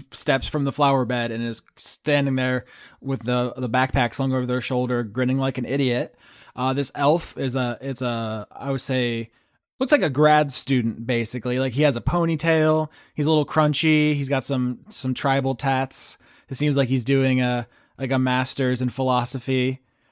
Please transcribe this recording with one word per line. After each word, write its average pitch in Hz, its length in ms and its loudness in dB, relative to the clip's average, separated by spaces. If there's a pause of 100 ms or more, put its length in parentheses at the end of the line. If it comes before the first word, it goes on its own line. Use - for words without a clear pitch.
(120)
steps 135 360 -2
from 147 160 -2
the 139 80 0
flower 139 340 2
bed 120 260 -2
and 113 120 -4
is 117 180 -6 (140)
standing 139 600 0
there 127 300 0 (340)
with 135 240 -4
the, 123 340 0
the 127 120 -4
backpack 127 460 0
slung 135 180 0
over 127 140 0
their 123 140 0
shoulder, 123 420 -2
grinning 127 340 -2
like 135 220 -2
an 117 60 -4
idiot. 131 500 -2 (400)
Uh, 131 180 -2
this 139 220 -4
elf 147 420 0
is 135 180 -4
a, 120 240 -2
it's 135 220 -8
a, 113 500 -4
I 135 200 -8
would 135 100 -4
say, 120 480 -2 (500)
looks 262 120 -2
like 277 100 4
a 165 80 2
grad 151 420 4
student, 117 540 -2
basically. 123 540 -2
Like, 131 140 -2
he 139 100 2
has 143 120 4
a 113 60 -6
ponytail, 160 880 2 (240)
he's 147 140 0
a - 20 4
little 151 160 4
crunchy, 151 680 2
he's 139 140 -2
got 135 140 0
some, 127 360 -2 (100)
some 131 240 -4
tribal 135 400 0
tats. 135 640 -2 (320)
It 131 80 -6
seems 147 180 2
like 135 140 2
he's 127 160 0
doing 131 340 4
a, 123 280 0 (320)
like, 131 120 -4
a 135 80 2
master's 127 640 0
in 127 80 0
philosophy. 127 920 0 (300)